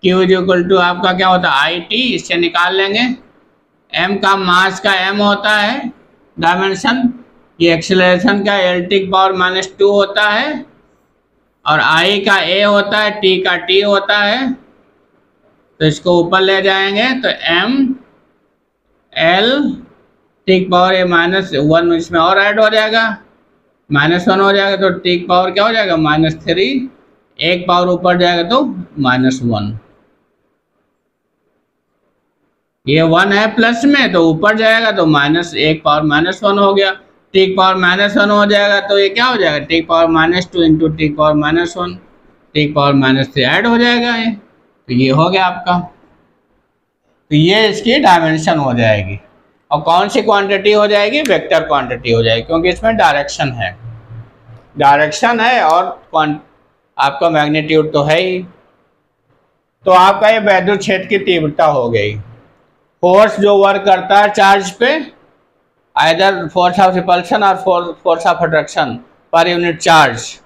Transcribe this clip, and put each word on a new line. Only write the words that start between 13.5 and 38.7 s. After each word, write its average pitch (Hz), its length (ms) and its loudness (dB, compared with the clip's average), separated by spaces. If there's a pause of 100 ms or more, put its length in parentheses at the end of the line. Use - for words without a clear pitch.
T 180 240 0
होता 202 380 0
है, 240 320 -2
तो - 1300 -14
इसको 175 340 0
ऊपर 180 220 0
ले 190 200 0
जाएंगे 196 480 0 (120)
तो - 80 -2 (240)
M 254 420 0 (1160)
L 214 640 0 (720)
टी 190 120 2
की 185 80 -4
power 185 260 2
ए 185 140 0
माइनस 180 480 0
वन 160 380 2
इसमें 165 260 -2
और 185 200 2
ऐड 208 220 0
हो 214 80 4
जाएगा, 220 480 -2 (720)
माइनस 156 380 2
वन 190 120 2
हो 196 140 2
जाएगा, 196 240 0
तो 190 140 2
टी 180 260 -2
की 175 100 -6
power 180 240 0
क्या 196 120 0
हो 226 100 0
जाएगा? 202 240 -2
माइनस 156 400 0
थ्री। 240 520 -4 (500)
एक 175 280 -2
power 180 220 0
ऊपर 180 280 0
जाएगा 175 320 0
तो 254 120 0 (380)
माइनस 127 440 0
वन, 107 340 -4 (3000)
ये 147 180 2
वन 170 300 2
है 208 120 0 (100)
plus 233 300 0
में 277 280 2
तो 180 120 2
ऊपर 165 320 2
जाएगा 220 340 0
तो 190 160 0
माइनस 156 480 0
एक 156 280 0
power 151 200 0
minus 156 400 -2
one 202 160 0
हो 196 140 2
गया, 196 180 0 (420)
टी 190 120 4
की 190 100 -4
power 190 220 2
minus 185 400 0
one 202 140 2
हो 208 140 4
जाएगा 202 360 2